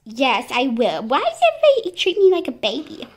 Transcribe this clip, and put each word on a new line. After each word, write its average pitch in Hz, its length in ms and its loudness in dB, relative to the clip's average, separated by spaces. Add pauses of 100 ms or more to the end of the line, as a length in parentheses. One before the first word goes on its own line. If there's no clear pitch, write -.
Yes, 233 460 -2
I 254 180 -2
will. 220 340 -2
Why 247 180 -2
does 659 200 -4 (360)
everybody 370 220 -6
treat 381 180 -2
me 392 160 6
like 339 160 -2
a 254 40 -6
baby? 220 540 -8 (100)